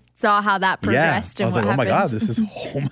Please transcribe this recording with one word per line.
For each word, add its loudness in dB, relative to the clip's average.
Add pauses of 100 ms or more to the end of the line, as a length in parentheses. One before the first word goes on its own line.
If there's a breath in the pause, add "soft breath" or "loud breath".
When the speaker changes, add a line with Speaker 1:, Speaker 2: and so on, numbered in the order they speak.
(140)
Speaker 1:
saw 2
how 0
that 0
Speaker 2:
Yeah. -2
Speaker 1:
progressed 0
Speaker 2:
I 2
Speaker 1:
and 2
Speaker 2:
was 0
Speaker 1:
what 0
Speaker 2:
like, 0
"Oh 0
my 2
Speaker 1:
happened. 2
Speaker 2:
God, -4
this 0
is, -2
<laughs> -8
oh -4 (100)